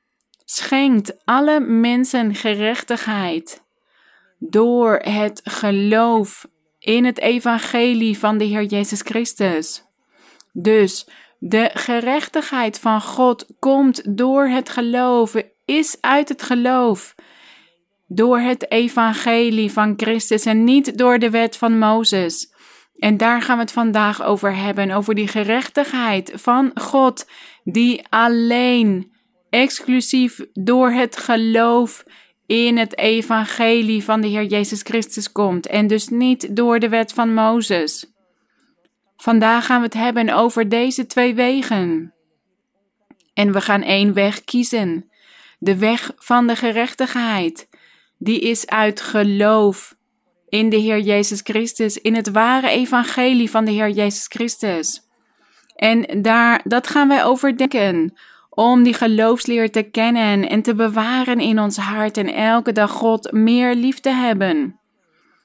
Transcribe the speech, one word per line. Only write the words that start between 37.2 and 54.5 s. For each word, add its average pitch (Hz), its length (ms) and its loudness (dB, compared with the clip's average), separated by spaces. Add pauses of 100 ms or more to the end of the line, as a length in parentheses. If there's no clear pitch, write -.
Mozes. 220 800 -2 (1040)
Vandaag 233 480 2
gaan 247 140 2
we 233 60 -2
het 226 80 -6
hebben 226 360 0
over 226 400 0
deze 240 360 0
twee 247 300 0
wegen. 214 800 -2 (1200)
En 202 180 2
we 190 100 0
gaan 202 200 0
één 196 320 2
weg 202 300 0
kiezen. 214 680 -2 (500)
De 190 180 0
weg 220 380 -2
van 240 320 2
de 233 80 0
gerechtigheid. 233 1120 -4 (480)
Die 208 220 -2
is 233 280 -2
uit 214 340 0
geloof 208 920 2 (540)
in 220 200 2
de 220 80 2
Heer 214 220 2
Jezus 202 440 0
Christus, 220 540 -4
in 220 180 -2
het 214 160 -4
ware 247 380 2
evangelie 247 800 0
van 220 160 0
de 214 60 0
Heer 208 180 0
Jezus 202 380 -2
Christus. 202 760 -6 (720)